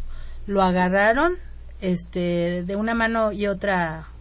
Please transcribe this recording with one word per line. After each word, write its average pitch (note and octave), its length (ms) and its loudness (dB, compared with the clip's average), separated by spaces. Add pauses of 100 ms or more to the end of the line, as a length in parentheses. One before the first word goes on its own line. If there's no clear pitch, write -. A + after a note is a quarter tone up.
(460)
lo G3 160 2
agarraron, G3 720 4 (480)
este, F3 840 0
de G3 120 -4
una A3 180 0
mano A3+ 380 2
y G3+ 160 -2
otra, F3+ 580 -2 (160)